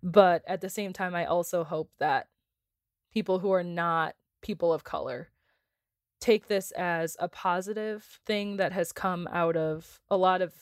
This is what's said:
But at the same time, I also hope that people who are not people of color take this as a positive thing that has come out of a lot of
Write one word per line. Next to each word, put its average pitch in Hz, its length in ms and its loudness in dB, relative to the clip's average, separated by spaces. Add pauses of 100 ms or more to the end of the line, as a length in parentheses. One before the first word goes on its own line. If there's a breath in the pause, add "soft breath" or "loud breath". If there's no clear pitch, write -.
But 180 440 6
at 180 140 -4
the 190 100 -8
same 196 220 -6
time, 180 220 -6
I 175 100 -2
also 175 400 0
hope 156 340 -6
that 143 300 0 (840)
people 190 280 0
who 196 120 0
are 185 120 2
not 170 500 -2 (280)
people 170 300 0
of 151 120 -2
color 131 460 -8 (880)
take - 280 2
this 196 240 -2
as 170 460 -2
a 180 100 -4
positive 208 960 -6
thing 202 320 -2
that 185 160 0
has 180 200 -2
come 175 380 -4
out 170 260 0
of 156 520 -4
a 202 80 2
lot 185 240 4
of 180 220 -4